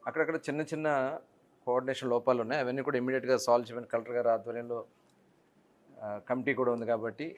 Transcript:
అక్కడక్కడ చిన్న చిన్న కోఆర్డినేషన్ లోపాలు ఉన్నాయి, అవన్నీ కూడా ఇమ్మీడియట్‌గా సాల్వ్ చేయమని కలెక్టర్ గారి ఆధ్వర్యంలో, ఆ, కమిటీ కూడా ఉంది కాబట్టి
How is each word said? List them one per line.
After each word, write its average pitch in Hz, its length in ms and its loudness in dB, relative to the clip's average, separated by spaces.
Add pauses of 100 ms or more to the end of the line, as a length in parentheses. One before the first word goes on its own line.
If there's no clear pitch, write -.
అక్కడక్కడ 156 340 -2 (100)
చిన్న 151 140 -2 (100)
చిన్న 156 160 -2 (800)
కోఆర్డినేషన్ 127 460 0
లోపాలు 120 300 4
ఉన్నాయి, 135 200 -2
అవన్నీ 127 240 -2
కూడా 139 140 0
ఇమ్మీడియట్‌గా 131 340 2 (100)
సాల్వ్ 120 220 4
చేయమని 117 240 -10
కలెక్టర్ 117 260 -2
గారి 120 180 2
ఆధ్వర్యంలో, 117 440 -6 (1160)
ఆ, 110 100 -10 (220)
కమిటీ 127 300 0
కూడా 123 160 4
ఉంది 117 100 -4
కాబట్టి 113 420 -2 (100)